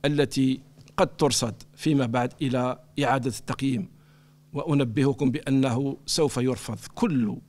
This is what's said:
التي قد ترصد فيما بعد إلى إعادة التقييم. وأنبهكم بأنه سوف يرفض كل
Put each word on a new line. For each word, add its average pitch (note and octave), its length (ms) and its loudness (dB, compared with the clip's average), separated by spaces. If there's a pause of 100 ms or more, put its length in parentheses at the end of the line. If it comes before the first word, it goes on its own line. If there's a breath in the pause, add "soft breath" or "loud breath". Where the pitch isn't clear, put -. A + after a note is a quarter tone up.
التي C3+ 560 0 (360)
قد - 100 4
ترصد A#2+ 560 0 (120)
فيما C#3 300 2
بعد B2 360 -2
إلى B2+ 380 -2 (240)
إعادة C3+ 360 0
التقييم. C3 500 -4 (640 soft breath)
وأنبهكم C#3 800 2
بأنه C3+ 720 0
سوف D3+ 320 0
يرفض B2 420 -2 (160)
كل C#3 420 0 (120)